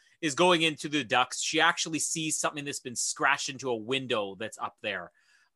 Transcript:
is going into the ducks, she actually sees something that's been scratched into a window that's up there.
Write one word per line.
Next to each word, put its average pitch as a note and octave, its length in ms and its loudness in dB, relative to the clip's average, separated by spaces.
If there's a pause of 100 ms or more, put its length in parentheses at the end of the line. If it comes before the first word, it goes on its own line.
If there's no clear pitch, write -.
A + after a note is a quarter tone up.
(220)
is D3+ 120 0
going E3+ 300 6
into D#3 260 0
the D3 140 0
ducks, B2 380 2
she D#3 200 0
actually E3 380 2
sees D#3 400 -2
something D#3 260 -2
that's C#3+ 140 -6
been A#2+ 160 -10
scratched - 540 0
into C3+ 200 -6
a A#2+ 60 2
window A2+ 580 -2
that's G#2+ 240 -10
up A2 240 -8
there. F#2+ 300 -6 (440)